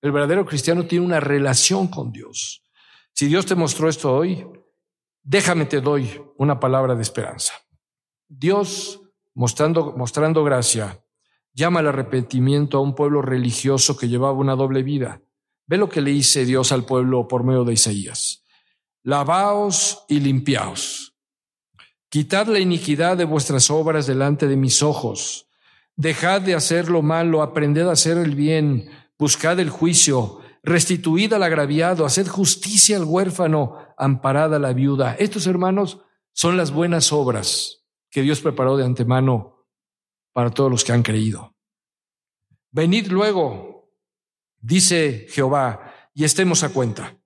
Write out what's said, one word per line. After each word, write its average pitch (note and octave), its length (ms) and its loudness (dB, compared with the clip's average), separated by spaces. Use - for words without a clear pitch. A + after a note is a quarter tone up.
El C#3+ 100 0
verdadero D3 340 2
cristiano E3 400 -2
tiene F3 200 0
una E3+ 140 2
relación C#3+ 680 2
con C3 240 -8
Dios. - 520 -12
Si C#3+ 140 -2
Dios F3+ 180 2
te F#3 100 0
mostró D#3+ 320 0
esto D3 260 0
hoy, E3+ 320 -2
déjame E3 440 2
te C#3 160 -2
doy C3+ 400 -2
una C#3 220 0
palabra C3 360 2
de A2+ 60 -4
esperanza. - 520 -6
Dios, F3 760 -2
mostrando, D3 600 0
mostrando D3+ 480 0
gracia, A2+ 640 -2
llama E3 280 2
al D3+ 60 2
arrepentimiento C3+ 880 0
a C3+ 40 2
un C#3 140 -2
pueblo D3 260 0
religioso B2+ 760 0
que A#2+ 140 -4
llevaba B2+ 240 0
una C3+ 220 0
doble C3+ 260 -2
vida. C3 400 -6
Ve E3 120 -2
lo G3+ 100 2
que E3 140 -2
le C#3 100 0
dice C#3+ 320 2
Dios C3 300 2
al B2+ 100 0
pueblo B2+ 460 0
por A#2+ 160 -2
medio B2+ 180 2
de A#2+ 80 0
Isaías. - 720 -4
"Lavaos F#3 1080 0
y D3 100 2
limpiaos. C3 960 -2
Quitad G3 380 0
la G#3+ 120 2
iniquidad E3+ 560 0
de F3+ 80 0
vuestras D3 460 0
obras D#3 360 0
delante C#3 420 0
de C#3 100 2
mis C3+ 260 2
ojos. - 640 -4
Dejad E3 460 0
de F#3 140 0
hacer E3 340 0
lo E3+ 120 2
malo, D#3+ 400 2
aprended D3+ 460 0
a F3 60 2
hacer D#3+ 240 2
el D#3+ 180 0
bien, D3 540 0
buscad D#3 440 0
el E3 80 0
juicio, C3+ 720 0
restituid F3 680 0
al G#3 120 2
agraviado, D#3+ 600 0
haced D3+ 240 0
justicia G3 680 0
al F3 80 -2
huérfano, D#3+ 720 0
amparad C3+ 560 0
a D3+ 60 0
la C3+ 140 -2
viuda." C3 440 0
Estos, G#3 300 -2
hermanos, F#3 520 0
son F3 240 0
las D#3+ 140 0
buenas E3 420 0
obras B2 720 -2
que C#3+ 120 -2
Dios D3 200 0
preparó C3+ 340 0
de C3+ 80 2
antemano B2+ 800 0
para A#2+ 180 0
todos C3+ 180 2
los B2 140 0
que - 80 -2
han A#2+ 120 4
creído. A2 520 -4
"Venid F3 380 2
luego", F#3 640 0
dice D#3 680 0
Jehová, C3+ 640 -2
"y C#3+ 100 -2
estemos E3+ 400 2
a D3 60 -2
cuenta. - 560 -4